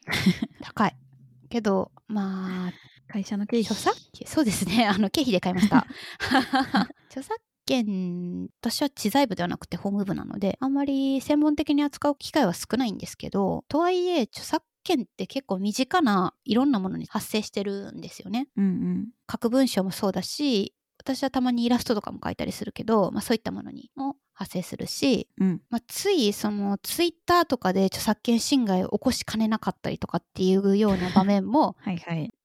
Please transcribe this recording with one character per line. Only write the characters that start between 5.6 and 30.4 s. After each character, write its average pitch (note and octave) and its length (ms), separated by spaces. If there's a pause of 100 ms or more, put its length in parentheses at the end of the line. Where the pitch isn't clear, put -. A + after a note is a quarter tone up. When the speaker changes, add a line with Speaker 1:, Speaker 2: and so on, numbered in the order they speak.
Speaker 2:
し G3+ 80
た。 - 180 (320)
Speaker 1:
<laughs> - 0
Speaker 2:
<laughs> - 920
著 C4+ 120
作 A4+ 160 (280)
権、 F3+ 840 (140)
私 - 180
は D4 80
知 - 220
財 C#4 160
部 G3 80
で F3+ 80
は F3 60
な - 100
く - 80
て - 100
法 G3+ 140
務 G3+ 160
部 G3 80
な - 100
の G1+ 140
で、 F#3+ 220
あ C4 60
ん C4+ 60
ま C#4 140
り C4+ 340
専 D4 180
門 D4+ 180
的 D4+ 180
に C#4+ 80
扱 C#4+ 260
う C#4+ 80
機 - 160
会 C#4+ 140
は F3 80
少 - 240
な C4 80
い G3+ 60
ん - 40
で - 100
す - 120
け - 100
ど、 F#3 400
と C#4+ 100
は F4 120
い F4+ 180
え、 E4+ 140
著 - 200
作 - 220 (200)
権 D4 180
っ - 20
て - 220
結 - 220
構 F#3+ 100
身 G3+ 160
近 C4 260
な G3+ 320 (140)
い G#3+ 80
ろ B3 100
ん D4 60
な A3 100
も F#3 80
の E3 80
に D#3+ 140
発 - 160
生 G#3+ 160
し - 80
て G3+ 120
る G3 300
ん - 80
で E3+ 80
す - 120
よ F#3+ 100
ね。 B3 260
Speaker 1:
う G3 60
ん - 20
う G3 40
ん。 F3+ 400 (180)
Speaker 2:
各 - 240
文 C4 180
章 F#3+ 160
も F#3+ 60
そ G3+ 180
う F#3+ 40
だ F#3 100
し、 C4 520 (220)
私 - 260
は C4+ 80
た C4 120
ま B3+ 100
に A#3+ 120
イ A#3+ 40
ラ B3 100
ス - 60
ト A#3+ 100
と G#3 60
か - 100
も - 80
描 - 140
い - 40
た - 100
り F#3+ 60
す - 120
る G#3+ 80
け - 120
ど、 G#3+ 280
ま - 60
あ、 - 20
そ A3+ 140
う - 20
い - 20
っ - 40
た - 100
も G3 100
の - 80
に - 240
も C#4 220 (160)
発 - 200
生 F#3 100
す - 140
る - 100
し、 - 420 (100)
Speaker 1:
う F#3+ 60
ん。 F3+ 240
Speaker 2:
ま A#3 100
あ、 - 80
つ - 240
い A#3+ 220
そ G#3 180
の G3+ 280
Twitter F4 640
と C4 140
か F#3 160
で F#3+ 120
著 - 140
作 - 220
権 A#3 180
侵 C4 240
害 F#3 200
を - 60
起 G#3 80
こ - 140
し - 120
か - 120
ね A3 100
な G#3+ 120
か - 140
っ - 80
た - 100
り - 80
と - 80
か - 120
っ - 140
て F#3+ 100